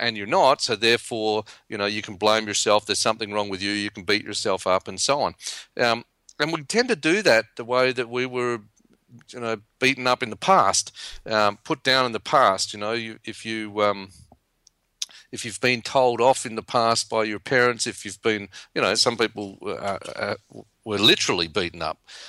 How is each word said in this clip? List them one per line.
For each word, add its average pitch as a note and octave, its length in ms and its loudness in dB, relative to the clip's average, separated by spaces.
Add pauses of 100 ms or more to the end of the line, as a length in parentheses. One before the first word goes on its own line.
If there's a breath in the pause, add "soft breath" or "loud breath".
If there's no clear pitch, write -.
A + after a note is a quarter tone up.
and A2+ 160 -2
you're G2+ 100 -6
not, C#3+ 360 4
so A#2+ 120 0
therefore, G#2+ 680 0 (240 loud breath)
you A2 100 -10
know, G2+ 80 0
you G#2 160 -4
can G2+ 140 -12
blame G#2+ 320 2
yourself, G#2 380 2
there's G2+ 120 -2
something A2 340 -2
wrong G#2 160 -2
with F#2+ 140 -6
you, G2+ 100 -2
you G#2 180 -2
can G2 140 -16
beat G#2 200 0
yourself G2+ 420 -4
up, F#2+ 220 0
and F#2+ 120 -10
so C#3 200 0
on. A2 140 -2 (460 loud breath)
Um, A#2 240 2 (360)
and D3+ 120 0
we E3 100 -6
tend A#3 260 -2
to A#3 80 0
do E3 260 2
that A2+ 240 4 (100)
the B2 80 -8
way B2+ 280 2
that A#2+ 180 -4
we B2 160 -2
were, B2 340 -2 (680)
you B2+ 100 -14
know, A2+ 160 -4 (220)
beaten C3 280 2
up B2+ 160 2
in A#2 80 -6
the G#2+ 60 -10
past, C3 560 2 (340 loud breath)
um, G#2 380 2
put D#3 180 -6
down C3 240 2
in A#2 60 -4
the G#2+ 80 -4
past. G#2+ 540 2
You G#2 60 -10
know, G#2+ 120 -4
you, A2+ 320 -6
if A2+ 220 -12
you, G#2+ 360 -6
um, G2 280 0 (1200 loud breath)
if - 120 -12
you've A2+ 160 -10
been B2 220 0
told B2 380 2
off B2+ 260 4
in A2 80 -10
the A2 80 -6
past A2+ 460 0
by A2 160 0
your G#2+ 140 -6
parents, B2 480 2
if - 180 -10
you've G2+ 180 -12
been, G#2 260 0 (260 loud breath)
you - 80 0
know, G2+ 120 4
some A#2 220 2
people, G#2 460 -4
uh, F#2+ 360 -6 (180)
uh, G#2 180 -4 (500)
were G#2 140 -4
literally G2+ 500 2
beaten E2+ 340 -4
up. D#2+ 160 -6 (300 loud breath)